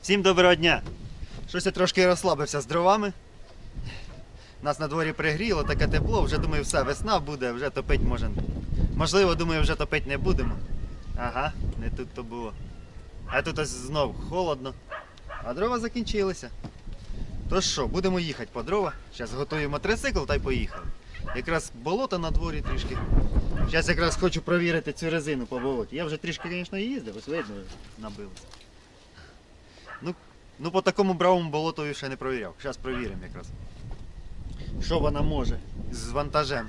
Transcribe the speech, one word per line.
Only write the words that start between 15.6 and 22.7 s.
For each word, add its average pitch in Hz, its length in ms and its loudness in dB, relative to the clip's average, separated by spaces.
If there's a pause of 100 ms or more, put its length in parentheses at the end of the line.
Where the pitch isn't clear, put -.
закінчилися. 202 720 -2 (1000)
То 190 100 4
що, - 260 0
будемо 185 340 2
їхати 143 320 -4
по 120 100 -6
дрова. 175 300 0 (220)
Щас 113 180 -6
готуємо 147 460 -2
трицикл 160 460 0
та 143 100 2
й 139 40 2
поїхали. - 480 -2 (500)
Якраз 156 360 -2 (100)
болото 185 360 0
на 165 120 -2
дворі 160 300 -2
трішки. - 360 -2 (720)